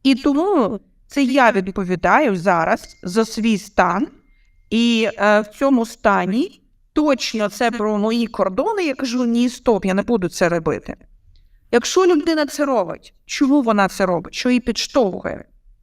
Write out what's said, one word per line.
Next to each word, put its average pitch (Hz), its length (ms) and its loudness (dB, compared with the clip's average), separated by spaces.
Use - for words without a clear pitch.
І 269 120 4
тому 277 640 0
це 285 160 -2
я 254 280 4
відповідаю 190 840 0
зараз 175 680 -2
за 208 220 -2
свій 220 320 -2
стан, 185 500 -2
і, 226 480 0
е, 208 240 2
в 208 60 -8
цьому 269 380 0
стані 202 760 -2
точно 262 560 0
це 233 220 -2
про 214 260 -2
мої 226 300 0
кордони: 330 580 -2
я 277 80 -2
кажу, 247 320 -2
«Ні, 240 240 2
стоп, 220 360 0
я 185 80 0
не 196 80 0
буду 202 280 -2
це 175 200 0
робити». 160 480 -4
Якщо 247 340 2
людина 320 400 2
це 277 200 -4
робить, 196 480 -4
чому 285 360 2
вона 208 260 2
це 190 180 -2
робить? 180 280 -4
Що - 160 -2
її 247 100 2
підштовхує? - 840 -2